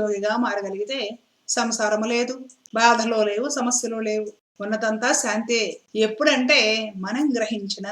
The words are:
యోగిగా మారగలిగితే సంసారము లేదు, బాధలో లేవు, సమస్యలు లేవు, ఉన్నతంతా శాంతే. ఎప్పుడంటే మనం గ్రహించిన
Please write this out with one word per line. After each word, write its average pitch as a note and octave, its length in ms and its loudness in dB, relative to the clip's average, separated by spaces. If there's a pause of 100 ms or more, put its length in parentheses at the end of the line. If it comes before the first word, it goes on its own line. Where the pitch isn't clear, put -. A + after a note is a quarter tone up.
యోగిగా G#3 320 0 (120)
మారగలిగితే G3+ 560 -4 (560)
సంసారము A3 560 0
లేదు, B3 220 0 (440)
బాధలో A3+ 400 4 (120)
లేవు, A3 160 0 (120)
సమస్యలు A#3+ 500 0
లేవు, G#3+ 200 -2 (360)
ఉన్నతంతా A3 460 0 (120)
శాంతే. A3 380 0 (460)
ఎప్పుడంటే C4+ 520 4 (460)
మనం B3 200 -2 (120)
గ్రహించిన G3+ 560 -4